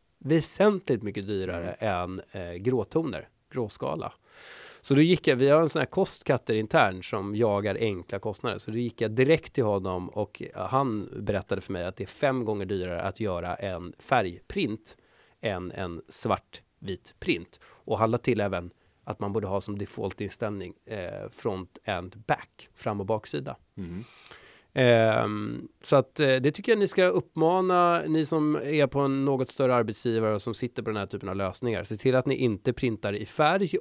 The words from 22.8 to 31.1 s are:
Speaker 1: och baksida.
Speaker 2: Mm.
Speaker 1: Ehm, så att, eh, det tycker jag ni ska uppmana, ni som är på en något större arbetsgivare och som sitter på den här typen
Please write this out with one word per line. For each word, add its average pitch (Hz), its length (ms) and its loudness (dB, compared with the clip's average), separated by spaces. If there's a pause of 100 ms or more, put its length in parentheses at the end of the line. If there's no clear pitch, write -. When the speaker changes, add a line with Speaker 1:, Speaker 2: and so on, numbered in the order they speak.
Speaker 1:
och 95 60 -4
baksida. 123 520 -4 (200)
Speaker 2:
Mm. 92 260 -10 (680)
Speaker 1:
Ehm, 113 960 2 (160)
så - 120 2
att, 135 240 2
eh, 135 160 4
det 131 160 2
tycker 208 200 -2
jag 214 80 4
ni 196 80 4
ska 185 180 4
uppmana, 180 1000 2
ni 156 180 2
som 151 300 2
är 143 320 2
på 143 120 0
en 135 260 2
något 131 240 0
större 127 260 2
arbetsgivare 113 580 2
och 104 80 0
som 117 120 -4
sitter 117 300 -6
på 110 60 -4
den 107 80 -2
här 98 80 -2
typen 98 240 -8